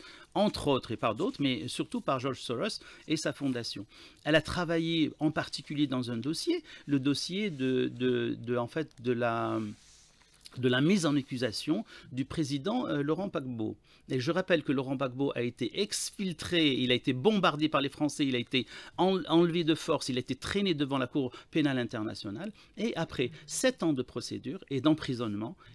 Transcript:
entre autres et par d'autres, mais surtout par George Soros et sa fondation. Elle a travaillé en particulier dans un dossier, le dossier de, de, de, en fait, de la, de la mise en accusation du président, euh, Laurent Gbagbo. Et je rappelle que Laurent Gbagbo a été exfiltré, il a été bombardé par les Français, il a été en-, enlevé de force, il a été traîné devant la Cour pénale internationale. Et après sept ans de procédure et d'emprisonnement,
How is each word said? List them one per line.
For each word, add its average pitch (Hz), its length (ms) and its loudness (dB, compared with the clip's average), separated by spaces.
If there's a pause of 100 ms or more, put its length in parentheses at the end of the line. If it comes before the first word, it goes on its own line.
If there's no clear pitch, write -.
(340)
entre 180 340 0
autres 127 240 2
et 110 40 -4
par 113 180 0
d'autres, 156 280 -2
mais 127 240 0
surtout 170 340 -4
par 135 200 0
George 127 200 -4
Soros 147 400 -4 (280)
et 156 80 0
sa 156 160 -2
fondation. 120 520 -4 (400)
Elle 151 120 6
a 156 60 6
travaillé 165 760 0
en 156 140 2
particulier 147 560 -4
dans 127 220 -2
un 120 60 -4
dossier, 165 460 -2 (240)
le 143 140 2
dossier 170 500 0
de, 131 420 0
de, 120 480 0
de, 117 160 -2
en 120 120 -2
fait, - 340 -6
de 123 100 0
la, 117 480 0 (960)
de 127 120 2
la 123 120 4
mise 165 240 4
en 147 100 4
accusation 131 680 -2 (260)
du 127 140 -4
président, 151 600 -2
euh, 147 160 0
Laurent 156 260 0
Gbagbo. 120 480 -4 (340)
Et 135 100 0
je 123 100 -2
rappelle 170 320 2
que 151 100 0
Laurent 135 240 0
Gbagbo 131 380 -2
a 123 80 -2
été - 400 -2
exfiltré, 175 880 0
il 123 180 2
a 127 40 6
été 131 180 2
bombardé 156 560 4
par 147 140 2
les 139 80 0
Français, 147 340 0
il 135 100 2
a 123 40 2
été 120 280 -2 (300)
en-, 185 300 4
enlevé 170 380 4
de 156 100 4
force, - 340 -2
il 143 80 0
a 123 40 0
été 127 140 -2
traîné 202 380 0
devant 139 240 0
la 131 100 0
Cour 131 240 0 (200)
pénale 147 280 2
internationale. 113 720 -6 (280)
Et 226 180 -2
après 156 340 -2 (140)
sept - 380 0
ans 160 100 4
de 131 80 0
procédure 123 720 -6
et 139 100 0
d'emprisonnement, 120 760 0 (160)